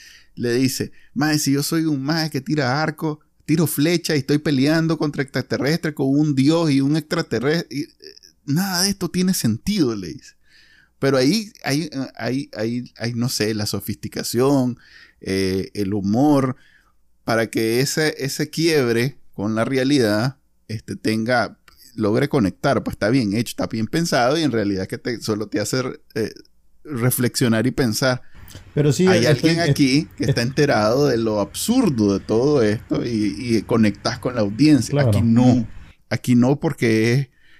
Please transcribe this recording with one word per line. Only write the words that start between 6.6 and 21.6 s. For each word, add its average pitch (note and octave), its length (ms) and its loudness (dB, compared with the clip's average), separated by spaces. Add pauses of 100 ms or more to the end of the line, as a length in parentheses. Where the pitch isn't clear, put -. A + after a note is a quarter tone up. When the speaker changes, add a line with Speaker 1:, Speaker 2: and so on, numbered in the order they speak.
Speaker 1:
y C#3 100 2
un C#3+ 160 2
extraterrestre", D#3 760 -2
y, C3+ 120 -8
eh, - 60 -10 (580)
"nada F3 360 -2
de G3 80 2
esto F#3+ 200 -4
tiene F#3 240 0
sentido", B2 600 0
le F#2+ 140 -10
dice. - 260 -16 (640)
Pero C3+ 200 0
ahí, G3 340 0 (120)
ahí, D3 240 -2 (280)
ahí, B2+ 400 -6
ahí, A#2+ 400 -6
ahí, A#2 180 -6
no A#2+ 140 -2
sé, A2 260 -2
la G#2 120 -4
sofisticación, B2 1120 -2 (420)
eh, F#2+ 540 -2
el G2+ 200 -4
humor, B2+ 600 2 (680)
para A2+ 240 0
que A2+ 320 0
ese, D3+ 340 0 (100)
ese C#3+ 260 -6
quiebre C3+ 680 0 (160)
con G#2+ 200 -4
la A2+ 100 0
realidad, B2+ 760 0 (300)
este, A2 280 -10
tenga, A2 640 -2 (360)